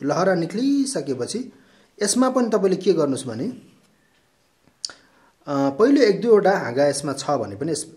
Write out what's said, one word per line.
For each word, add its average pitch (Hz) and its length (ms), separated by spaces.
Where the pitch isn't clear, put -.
लहरा 170 320
निक्लिसकेपछि 180 1200
यसमा 247 280
पनि 247 180
तपाईँले 190 280
के 202 160
गर्नुहोस् 139 340
भने, 117 180
अ, 139 220
पहिलो 269 320
एक 190 180
दुईवटा 196 380
हाँगा 135 280
यसमा 143 260
छ - 180
भने 107 260
पनि 151 160
यस, - 240